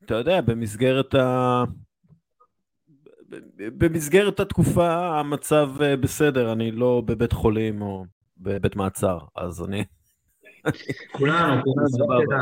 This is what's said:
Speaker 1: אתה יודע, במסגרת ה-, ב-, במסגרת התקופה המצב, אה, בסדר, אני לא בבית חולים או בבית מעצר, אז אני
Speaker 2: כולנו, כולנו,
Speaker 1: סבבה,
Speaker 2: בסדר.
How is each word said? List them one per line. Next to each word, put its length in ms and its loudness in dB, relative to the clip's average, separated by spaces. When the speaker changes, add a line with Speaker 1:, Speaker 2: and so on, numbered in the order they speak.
Speaker 1:
אתה 100 -2
יודע, 260 0
במסגרת 720 0
ה-, 480 2
ב-, 80 -18
במסגרת 540 2
התקופה 540 2
המצב, 500 2
אה, 160 4
בסדר, 540 2
אני 200 -2
לא 340 2
בבית 280 0
חולים 480 0
או 240 -8
בבית 380 -2
מעצר, 440 -2
אז 300 -8
אני 180 -6
Speaker 2:
כולנו, 520 0
כולנו, 260 0
Speaker 1:
סבבה, 260 0
Speaker 2:
בסדר. 260 2